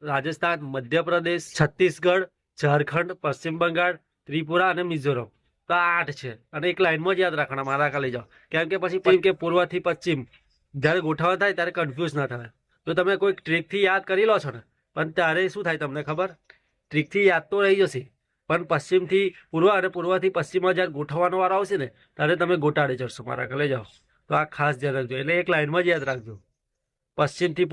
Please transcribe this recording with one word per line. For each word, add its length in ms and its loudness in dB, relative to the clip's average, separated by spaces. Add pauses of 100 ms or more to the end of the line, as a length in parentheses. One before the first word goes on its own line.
રાજસ્થાન, 720 -2
મધ્યપ્રદેશ, 720 0 (120)
છત્તીસગઢ, 680 2 (360)
ઝારખંડ, 600 0
પશ્ચિમ 400 -4
બંગાળ, 380 0 (300)
ત્રિપુરા 440 0
અને 160 -2
મિઝોરમ. 400 -2 (400)
તો 80 2
આ 160 2
આઠ 260 -2
છે 140 -10 (220)
અને 160 -2
એક 160 0
લાઇનમાં 280 2
જ 80 2
યાદ 160 0
રાખવાના 300 -4
મારા 260 2
કલેજાઓ. 300 -4 (260)
કેમ 220 0
કે 100 -2
પછી, 240 -2
કેમ 200 6
કે 160 4
પૂર્વથી 440 0
પશ્ચિમ 400 -2 (460)
જ્યારે 340 0
ગોઠવણ 380 0
થાય 120 0
ત્યારે 220 -2
કન્ફ્યુઝ 400 -4
ના 140 0
થાય. 180 -12 (360)
જો 120 0
તમે 240 2
કોઈક 220 0
ટ્રીકથી 420 0
યાદ 240 2
કરી 220 4
લો 120 4
છો 120 -8
ને, 40 -16 (340)
પણ 260 -4
ત્યારે 340 2
શું 80 -6
થાય 220 -2
તમને 260 -8
ખબર? 180 -2 (640)
ટ્રીકથી 400 2
યાદ 180 0
તો 160 2
રહી 160 4
જશે, 220 0 (460)
પણ 220 0
પશ્ચિમથી 540 2 (260)
પૂર્વ 180 4
અને 260 2
પૂર્વથી 400 0
પશ્ચિમમાં 400 0
જ્યારે 220 0
ગોઠવવાનો 440 0
વારો 140 2
આવશે 260 0
ને, 60 -4 (280)
ત્યારે 260 2
તમે 220 2
ગોટાળે 360 2
ચડશો 280 -10
મારા 240 -6
કલેજાઓ. 320 -2 (440)
તો 120 0
આ 60 0 (100)
ખાસ 260 0
ધ્યાન 160 -2
રાખજો, 240 -4
એટલે 200 -2
એક 120 -4
લાઇનમાં 300 2
જ 100 2
યાદ 160 -2
રાખજો. 280 -8 (800)
પશ્ચિમથી 560 0